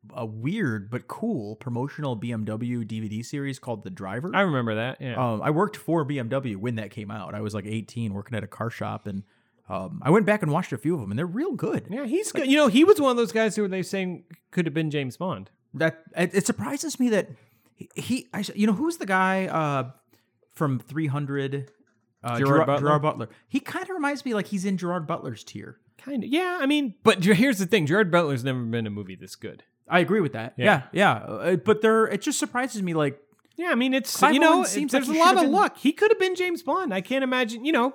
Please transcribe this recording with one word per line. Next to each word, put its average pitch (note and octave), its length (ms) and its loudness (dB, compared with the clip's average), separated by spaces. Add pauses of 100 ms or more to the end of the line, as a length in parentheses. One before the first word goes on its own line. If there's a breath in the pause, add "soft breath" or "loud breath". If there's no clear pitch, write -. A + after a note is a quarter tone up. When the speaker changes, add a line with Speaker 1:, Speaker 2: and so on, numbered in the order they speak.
(140)
Speaker 1:
a B2 120 -8
weird A2+ 640 -4
but B2 160 -8
cool B2 480 -6
promotional B2+ 600 -6
B A#2 160 -6
M A2 140 -4
W A#2 400 -4
D A2+ 140 -8
V A2 100 -6
D G#2+ 140 -6
series C#3 340 -8
called A2+ 260 -10
The F#2+ 60 -10
Driver. G2+ 460 -8
Speaker 2:
I F#3+ 60 4
remember B2+ 340 0
that, A#2 260 -4
yeah. B2+ 140 -8
Speaker 1:
Um, A#2+ 260 -2
I - 80 -2
worked F#3+ 280 0
for D#3+ 260 0
B C#3 160 -4
M A2+ 100 -6
W B2 300 -4
when A#2 160 -4
that G#2+ 160 -8
came G#2 180 -12
out. G#2 240 -10
I G#2 80 -6
was, G#2+ 140 -4
like, G2 100 -4
eighteen A2 480 -6
working G2+ 240 -8
at G2+ 60 -6
a G#2 40 -10
car A2+ 220 -6
shop, G#2 380 -8
and, G2 160 -8 (440)
um, F#2+ 360 -8
I C3+ 80 2
went G3 160 6
back G#3 160 0
and D3+ 80 -2
watched E3+ 220 -2
a A2+ 40 -6
few D#3 160 -2
of D#3+ 80 -4
them, G2 80 -8
and G#2 80 -4
they're D#3 80 -2
real C4 280 -4
good. - 360 -4
Speaker 2:
Yeah, C4+ 160 -6
he's E4+ 300 -2
Speaker 1:
Like D#4+ 80 -2
Speaker 2:
good. C4 80 2
You C#4+ 60 6
know, D4 100 6
he A#3 160 8
was F#4+ 180 8
one C4+ 80 4
of B3 80 2
those A#3 140 0
guys A3 240 2
who G#3 120 0
they F#3+ 140 -4
saying F3+ 440 -6 (260)
could F3 160 0
have C#3+ 80 -4
been D#3+ 160 0
James C#3 260 -4
Bond. B2 320 -6 (240)
Speaker 1:
That, D#3+ 300 -2 (120)
it, F3 200 0
it G3 100 0
surprises C4+ 540 -6
me B3 100 2
that G3+ 200 0 (460 soft breath)
he, - 200 -18
he, A#3 360 -4
I, G3+ 120 -6 (100)
you G#3 140 2
know, A3 60 4
who's D#4+ 240 0
the - 100 -8
guy, F#3+ 400 2
uh, C#3+ 420 -2 (640)
from C#3 260 0
three D3+ 280 -4
hundred? C#3 640 -4 (520)
Uh, A#2+ 140 -4
Speaker 2:
Gerard C#3 100 2
Speaker 1:
Gerard, D3+ 200 6
Speaker 2:
Butler? C#3+ 200 2
Speaker 1:
Gerard D3 140 4
Butler. D3 280 -2 (180 soft breath)
He C#4 120 0
kinda F#4 340 -8
reminds C#4+ 300 -4
me B3 120 -2
like G3+ 120 -2
he's F#3+ 180 -4
in G3 120 0
Gerard F3 300 -2
Butler's C3+ 360 -6
tier. - 340 -14 (200)
Speaker 2:
Kinda, C4 300 -6
yeah. F4+ 340 -2
I C4+ 60 -2
mean, C#4+ 260 0 (100)
but G3+ 160 6
Ger-, F#3 140 6
here's G#3+ 240 4
the F#3+ 80 -2
thing. E3+ 220 2
Gerard F3+ 240 4
Butler's D3 320 2
never C3 200 -2
been A#2 180 -2
in A2 60 -4
a G#2 40 -6
movie G2 240 -10
this F#2 200 -18
good. - 280 -14 (240)
Speaker 1:
I F3+ 120 4
agree F3+ 220 2
with C#3+ 120 -2
that. A2+ 240 -8
Speaker 2:
Yeah. D3 340 4
Speaker 1:
Yeah, E3 360 4
yeah. G2+ 60 -6
Uh, C#3 240 0
but G#3+ 260 2
there, A3 240 6
it G3+ 160 -2
just D4 160 -2
surprises B3 420 -4
me, F3 140 -2
like, D3 240 0 (360)
Speaker 2:
Yeah, E4+ 140 -4
I D4+ 60 4
mean, B3+ 180 2
it's, - 240 -2
Speaker 1:
Clive D4 160 6
Speaker 2:
you C4+ 60 4
know, D#4+ 200 8
Speaker 1:
Owen - 60 2
seems C#4+ 260 -2
Speaker 2:
there's C4 160 2
Speaker 1:
like D4+ 80 0
Speaker 2:
a D#4+ 40 2
Speaker 1:
he - 40 -
Speaker 2:
lot F4 60 10
Speaker 1:
should F#4+ 80 6
have E4+ 80 6
Speaker 2:
of C#4 60 2
Speaker 1:
been F#4 100 6
Speaker 2:
luck. - 160 2
He C#4 140 2
could G#4 180 4
have A4 100 6
been F#4 160 2
James F4+ 280 -2
Bond. E4 280 0
I F#3+ 100 -2
can't C4 220 -2
imagine, B3 400 -2
you D4 80 0
know, C4+ 240 4